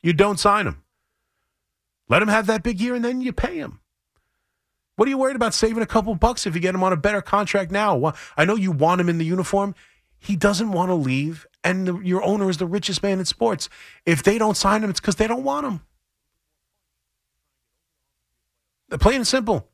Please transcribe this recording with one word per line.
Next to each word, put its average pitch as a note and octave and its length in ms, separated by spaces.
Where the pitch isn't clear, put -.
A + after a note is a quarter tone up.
You E3+ 100
don't G3 260
sign G3+ 280
him. D#2 160
Let C#3+ 140
him G#3+ 60
have G#3+ 200
that A3 140
big A3 180
year, B3 140
and A#3 100
then B3+ 160
you B3+ 120
pay F4 240
him. - 240
What A3 100
are C4+ 40
you C4+ 80
worried C4 180
about A3+ 160
saving A3+ 300
a - 40
couple A3 280
bucks A3+ 320
if E3 80
you F3 60
get F3+ 140
him F#3 80
on F#3 100
a F3 40
better G3+ 240
contract G3+ 500
now? G3+ 260
Wha-, D3 180
I D3+ 80
know G3+ 120
you F#3+ 160
want E3 280
him F3 80
in E3 100
the E3 60
uniform. F#3+ 500
He G3+ 180
doesn't G3+ 360
want F3+ 160
to F#3 60
leave, D3 520
and F#3 240
the, F3+ 120
your F#3 260
owner G3 240
is F3+ 80
the F3+ 100
richest F3 360
man G3 160
in F#3 80
sports. - 420
If E3 160
they G#3 160
don't G#3+ 180
sign G#3 260
him, G#3 80
it's - 80
'cause F3+ 180
they A3 100
don't B3 180
want C#4+ 220
him. F#3 160
They're D#3+ 100
plain B3 180
and B3 100
simple. A3 480